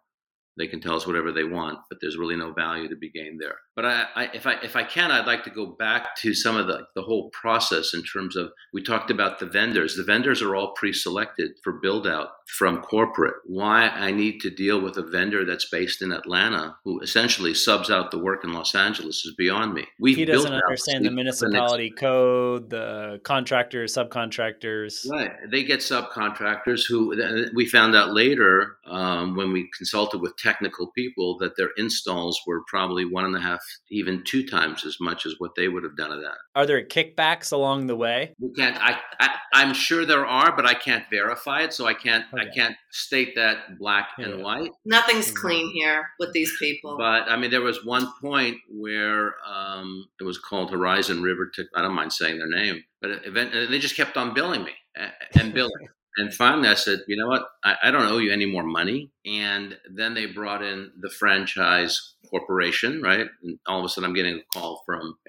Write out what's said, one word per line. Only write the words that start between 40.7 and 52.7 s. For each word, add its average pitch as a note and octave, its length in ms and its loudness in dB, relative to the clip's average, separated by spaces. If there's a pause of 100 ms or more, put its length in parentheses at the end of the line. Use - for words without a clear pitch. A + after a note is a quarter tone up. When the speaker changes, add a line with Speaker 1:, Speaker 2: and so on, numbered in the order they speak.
Speaker 1:
can't A#2+ 360 0
verify A#2 540 0
it, D#3 100 -4
so B2+ 120 -4
I A2+ 80 4
can't, A2+ 300 2 (100)
I C3 100 -8
Speaker 2:
Okay. G#2+ 120 -12
Speaker 1:
can't A#2+ 200 2 (160)
state C3 440 -2
that A2 440 0
black G2+ 300 0 (100)
and G2+ 180 -8
Speaker 2:
Yeah. F#2+ 80 -8
Speaker 1:
white. B2+ 260 -4 (140)
Speaker 3:
Nothing's A3+ 420 4
Speaker 2:
Mm-hmm. - 140 -4
Speaker 3:
clean E3+ 320 0
here D#3 340 0 (120)
with F3 140 -4
these D#3+ 260 0
people. D3 380 -4
Speaker 1:
But, A2+ 320 2
I A2+ 60 2
mean, B2 160 0
there B2 100 4
was A#2 220 -2
one B2 240 0 (140)
point C3 360 0 (120)
where, G#2+ 640 -2 (120)
um, G2 600 -8 (160)
it - 20 -12
was F2+ 140 -6
called F#2 340 -4
Horizon F#2 520 2
River F2+ 300 0
Tech-, F#2 120 -10 (100)
I F2 60 0
don't F#2+ 140 0
mind D#2 180 -2
saying E2 240 -2
their E2 120 -6
name, F2+ 340 0 (180)